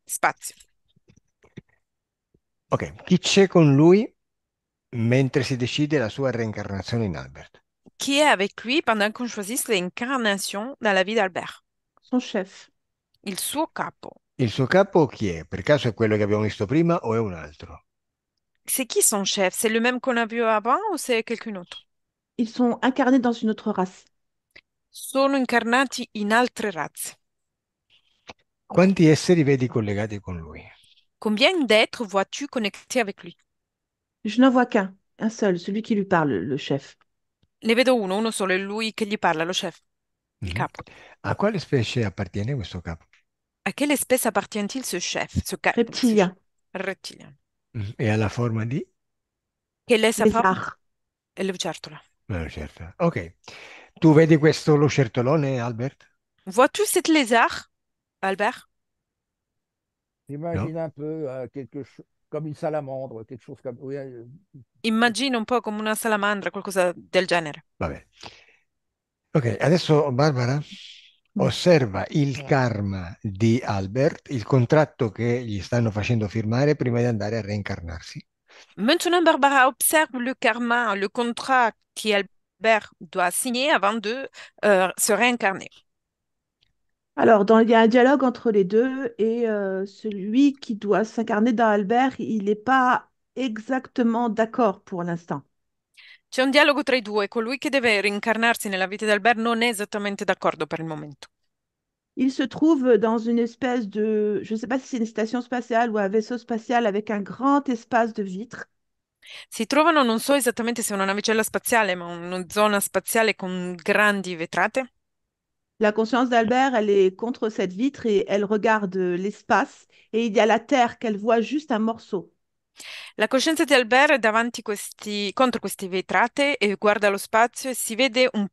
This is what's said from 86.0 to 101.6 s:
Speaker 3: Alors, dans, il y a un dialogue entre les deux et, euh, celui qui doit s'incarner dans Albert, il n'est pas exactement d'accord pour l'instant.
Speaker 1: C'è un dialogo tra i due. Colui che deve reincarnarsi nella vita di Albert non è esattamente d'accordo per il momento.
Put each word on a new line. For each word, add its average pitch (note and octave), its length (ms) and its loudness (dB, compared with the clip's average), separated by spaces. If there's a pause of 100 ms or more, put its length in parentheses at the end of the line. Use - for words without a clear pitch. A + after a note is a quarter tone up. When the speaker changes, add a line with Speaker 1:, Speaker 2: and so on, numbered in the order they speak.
Speaker 3:
Alors, A3+ 300 6
dans, A3 140 8
il A#3 100 4
y A#3 40 6
a A3+ 60 8
un A3+ 60 8
dialogue B3+ 360 6
entre B3 280 0
les G3+ 140 4
deux B3+ 540 0
et, A3+ 300 0
euh, G3 380 -4
celui G#3+ 680 0
qui - 200 -10
doit G3+ 300 0
s'incarner A3 500 0
dans A#3 140 4
Albert, A3 520 2
il G3+ 240 -4
n'est G3+ 100 2
pas B3+ 540 0 (280)
exactement A#3+ 920 -2
d'accord A3+ 560 0
pour F3 180 -8
l'instant. E3+ 400 -6 (840)
Speaker 1:
C'è - 140 -2
un C4+ 80 2
dialogo D4 320 4
tra C4 140 2
i C4 40 0
due. G#3 280 -2
Colui A#3+ 300 -4
che D4+ 120 -4
deve A#3 300 2
reincarnarsi A3 680 0
nella F#3+ 200 -2
vita G#3 160 -8
di G#3+ 80 2
Albert G#3 260 2
non A3+ 240 0
è A#3+ 60 2
esattamente G3+ 560 -6
d'accordo E3 420 0
per D#3+ 140 -6
il D#3+ 40 -8
momento. D3+ 440 -12 (880)